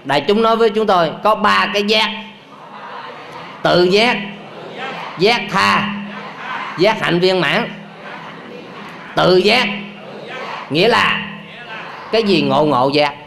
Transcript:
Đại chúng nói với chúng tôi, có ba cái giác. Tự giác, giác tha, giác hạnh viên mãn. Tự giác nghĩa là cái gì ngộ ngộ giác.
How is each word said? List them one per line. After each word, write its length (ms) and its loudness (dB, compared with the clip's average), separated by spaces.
Đại 160 2
chúng 220 2
nói 140 4
với 140 4
chúng 160 0
tôi, 240 4
có 120 4
ba 380 2
cái 100 2
giác. 280 2
Tự 220 4
giác, 320 4
giác 320 2
tha, 440 2
giác 220 4
hạnh 200 2
viên 200 4
mãn. 280 0
Tự 220 6
giác 320 4
nghĩa 180 4
là 400 2
cái 100 4
gì 200 4
ngộ 220 4
ngộ 300 4
giác. 200 2